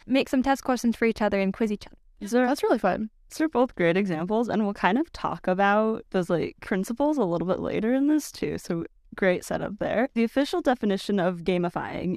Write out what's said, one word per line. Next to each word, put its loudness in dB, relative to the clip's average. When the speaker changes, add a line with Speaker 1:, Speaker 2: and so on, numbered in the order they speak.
Speaker 1:
make 2
some 2
test 2
questions 0
for 0
each 2
other 2
and 2
quiz -2
each -6
other." -20
Speaker 2:
These -4
are 4
Speaker 3:
That's 0
really 4
fun. 0
Speaker 2:
these -4
are 0
both 0
great 2
examples, 0
and 0
we'll 0
kind 0
of -2
talk -6
about 2
those, 0
like, -2
principles 0
a 2
little 0
bit 0
later 0
in 2
this 0
too. -4
So -6
great 2
setup -6
there. 0
The 2
official 0
definition 0
of 0
gamifying -2